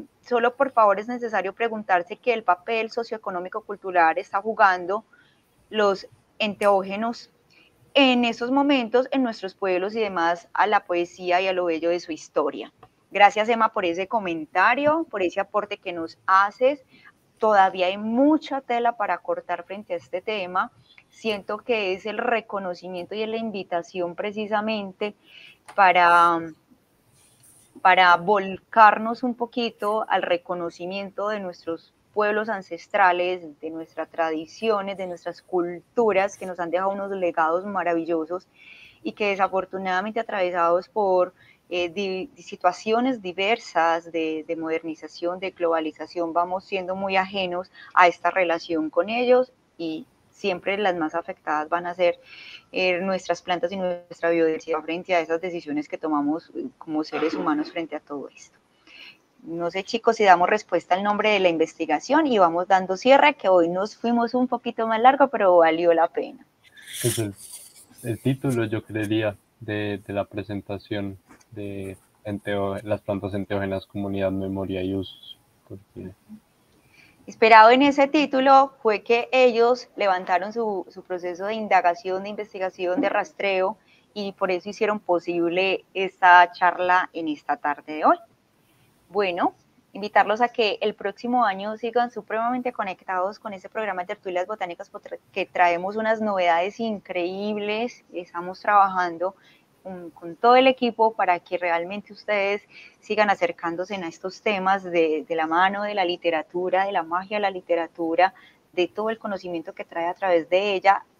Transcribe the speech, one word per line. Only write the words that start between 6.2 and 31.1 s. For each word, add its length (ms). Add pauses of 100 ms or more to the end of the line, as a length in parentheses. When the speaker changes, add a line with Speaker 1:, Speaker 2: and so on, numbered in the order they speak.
Speaker 1:
enteógenos 920 (640)
en 300
esos 280
momentos 600
en 120
nuestros 320
pueblos 400
y 40
demás 540
a 140
la 180
poesía 560
y 60
a 60
lo 120
bello 240
de 100
su 140
historia". 580 (400)
Gracias, 380
Emma, 240
por 100
ese 240
comentario, 1040
por 100
ese 200
aporte 360
que 140
nos 340
haces. 600 (520)
Todavía 500
hay 100
mucha 640
tela 360
para 200
cortar 460
frente 300
a 40
este 240
tema. 500 (380)
Siento 480
que 360
es 120
el 120
reconocimiento 1000
y 80
es 60
la 80
invitación 800
precisamente 1000 (580)
para, 680 (1400)
para 360
volcarnos 1080
un 120
poquito 760
al 120
reconocimiento 1080